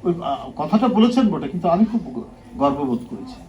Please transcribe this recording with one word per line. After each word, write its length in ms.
ওই, 200
আ, 340
কথাটা 320
বলেছেন 400
বটে, 200
কিন্তু 200
আমি 160
খুব 160
গ-, 440
গর্ববোধ 400
করেছি 240